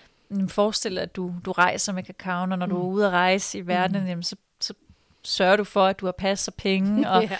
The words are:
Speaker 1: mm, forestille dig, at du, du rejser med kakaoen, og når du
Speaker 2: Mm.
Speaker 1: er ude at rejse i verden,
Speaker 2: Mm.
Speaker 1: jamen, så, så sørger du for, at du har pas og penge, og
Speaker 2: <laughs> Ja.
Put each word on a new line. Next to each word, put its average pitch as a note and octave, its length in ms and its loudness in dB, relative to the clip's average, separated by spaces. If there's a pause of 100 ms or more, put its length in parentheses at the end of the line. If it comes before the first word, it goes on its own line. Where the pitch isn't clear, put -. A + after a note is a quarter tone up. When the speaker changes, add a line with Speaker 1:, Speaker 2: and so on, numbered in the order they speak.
(300)
Speaker 1:
mm, G3 200 -2
forestille G#3 460 0
dig, - 80 -4
at - 120 -10
du, F3+ 180 -6 (120)
du F#3 60 -4
rejser F3+ 420 2
med F#3 100 -6
kakaoen, F#3 480 -6
og F#3 80 -2
når F3+ 60 -2
du F#3+ 100 0
Speaker 2:
Mm. F3+ 60 0
Speaker 1:
er F3+ 40 0
ude G3 200 2
at F#3+ 60 2
rejse F#3 460 2
i F3+ 100 -8
verden, F#3 340 0
Speaker 2:
Mm. F#3 60 -2
Speaker 1:
jamen, F3 160 -6
så, - 120 -6 (260)
så - 120 -6 (500)
sørger F#3+ 320 4
du G#3 80 0
for, G3 220 2
at F#3+ 140 2
du F#3 60 -6
har F3+ 60 0
pas G3 360 -2
og G3+ 60 -10
penge, G3 560 0
og F#3+ 140 4
Speaker 2:
<laughs> A3 60 -2
Ja. F#3+ 100 -6